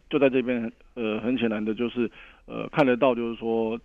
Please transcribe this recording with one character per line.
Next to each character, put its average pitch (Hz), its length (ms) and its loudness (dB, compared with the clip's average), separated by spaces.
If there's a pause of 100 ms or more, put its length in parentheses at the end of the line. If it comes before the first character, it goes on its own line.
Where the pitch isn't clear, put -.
就 151 100 0
在 135 100 6
这 127 120 4
边， 120 280 -4 (260)
呃， 110 260 -2
很 123 160 0
显 117 100 0
然 107 160 -2
的 110 100 -2
就 117 140 -2
是， 113 240 -2 (340)
呃， 113 280 -8
看 151 120 4
得 123 120 4
到， 127 180 4
就 117 140 -2
是 113 100 -8
说， 113 460 -2